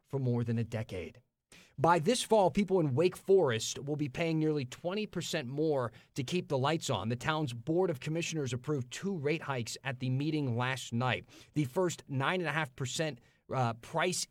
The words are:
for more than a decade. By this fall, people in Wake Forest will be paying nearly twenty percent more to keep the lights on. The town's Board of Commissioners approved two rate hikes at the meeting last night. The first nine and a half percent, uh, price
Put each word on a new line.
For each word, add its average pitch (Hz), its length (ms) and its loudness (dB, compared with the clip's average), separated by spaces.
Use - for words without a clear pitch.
for 139 100 -4
more 120 240 0
than 117 140 -2
a 117 80 0
decade. 104 560 -8
By 165 200 6
this 214 220 2
fall, 202 300 4
people 190 300 2
in 147 120 2
Wake 170 220 2
Forest 143 680 4
will 147 100 -2
be 143 140 -2
paying 165 280 0
nearly 156 280 2
twenty 190 400 -4
percent 165 420 -4
more 143 460 0
to 139 80 -4
keep 180 260 -2
the 143 80 0
lights 151 320 0
on. 104 180 0
The 117 80 0
town's 156 380 -2
Board 160 360 0
of 139 120 -4
Commissioners 156 500 -4
approved 127 400 -4
two 196 220 -4
rate 151 280 -2
hikes 127 440 -4
at 131 160 -4
the 131 80 -2
meeting 139 480 0
last 127 340 -2
night. 117 320 0
The 151 100 2
first 165 460 0
nine 143 320 0
and 160 80 -2
a - 20 -2
half 151 240 -2
percent, 139 440 -4
uh, 120 200 0
price 165 560 -2